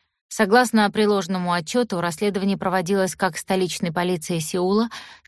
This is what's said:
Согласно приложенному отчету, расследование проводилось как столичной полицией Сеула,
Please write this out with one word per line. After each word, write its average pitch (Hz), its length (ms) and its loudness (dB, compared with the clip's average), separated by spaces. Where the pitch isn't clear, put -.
Согласно 220 640 4
приложенному 196 640 0
отчету, 175 480 -2
расследование 190 580 -2
проводилось 185 560 0
как 180 220 -2
столичной 180 560 -2
полицией 175 480 -2
Сеула, 190 480 0